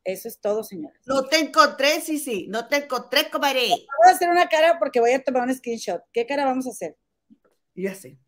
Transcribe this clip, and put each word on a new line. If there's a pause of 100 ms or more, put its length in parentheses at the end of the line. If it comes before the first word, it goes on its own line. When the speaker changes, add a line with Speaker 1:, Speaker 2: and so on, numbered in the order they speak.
Speaker 1:
eso
es
todo,
señora. (120)
Speaker 2:
No
te
encontré,
Cici,
no
te
encontré,
comadre.
Speaker 1:
Vamos
a
hacer
una
cara
porque
voy
a
tomar
un
screenshot. (100)
¿Qué
cara
vamos
a
hacer? (800)
Speaker 2:
Ya
sé.